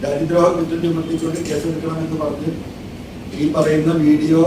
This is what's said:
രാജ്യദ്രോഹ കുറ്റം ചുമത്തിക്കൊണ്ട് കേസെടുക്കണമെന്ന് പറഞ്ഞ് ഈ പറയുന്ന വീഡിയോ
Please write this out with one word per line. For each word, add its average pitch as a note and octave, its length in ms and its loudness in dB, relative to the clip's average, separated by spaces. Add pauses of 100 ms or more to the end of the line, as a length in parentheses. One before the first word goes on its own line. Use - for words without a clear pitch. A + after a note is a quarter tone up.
രാജ്യദ്രോഹ E3 420 2 (100)
കുറ്റം E3 280 -2
ചുമത്തിക്കൊണ്ട് D#3+ 540 -2 (100)
കേസെടുക്കണമെന്ന് D#3+ 720 -4
പറഞ്ഞ് D3+ 280 -4 (880)
ഈ D#3 160 2
പറയുന്ന D#3 360 2 (140)
വീഡിയോ D#3 400 4